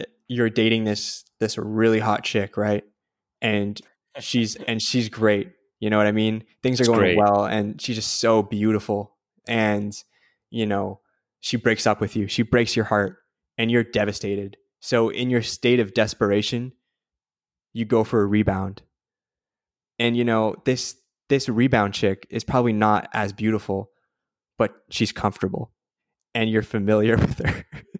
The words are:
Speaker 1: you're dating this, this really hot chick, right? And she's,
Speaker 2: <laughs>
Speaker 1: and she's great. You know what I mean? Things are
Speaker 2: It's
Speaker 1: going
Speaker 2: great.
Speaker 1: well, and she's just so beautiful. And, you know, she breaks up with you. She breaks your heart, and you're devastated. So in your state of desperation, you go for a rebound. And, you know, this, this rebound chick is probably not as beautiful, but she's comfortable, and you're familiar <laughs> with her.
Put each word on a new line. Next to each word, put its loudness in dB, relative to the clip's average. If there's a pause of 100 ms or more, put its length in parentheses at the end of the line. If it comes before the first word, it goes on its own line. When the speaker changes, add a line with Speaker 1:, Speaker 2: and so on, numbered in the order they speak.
(280)
Speaker 1:
you're 0
dating 2
this, -6 (160)
this -2
really 2
hot 0
chick, -4
right? 0 (560)
And -2 (420)
she's, -2
Speaker 2:
<laughs> -10
Speaker 1:
and -4
she's -2
great. 0 (300)
You -2
know 2
what 4
I 2
mean? 0 (180)
Things 0
are 4
Speaker 2:
It's 4
Speaker 1:
going 4
Speaker 2:
great. 4
Speaker 1:
well, 4
and -4
she's -6
just -6
so 4
beautiful. -2 (320)
And, 0 (580)
you -4
know, -4 (400)
she -4
breaks 0
up 0
with -4
you. -2
She -2
breaks 2
your 2
heart, 0 (420)
and 0
you're 4
devastated. -4 (220)
So 0
in -4
your 2
state 2
of -2
desperation, 0 (1000)
you -6
go 4
for 2
a 4
rebound. 0 (1160)
And, 0
you 0
know, 0
this, -2 (320)
this 0
rebound 2
chick -2
is -6
probably 2
not 2
as -2
beautiful, -2 (680)
but 0 (180)
she's -2
comfortable, -4 (640)
and 0
you're 2
familiar 2
<laughs> 2
with 0
her. -4 (340)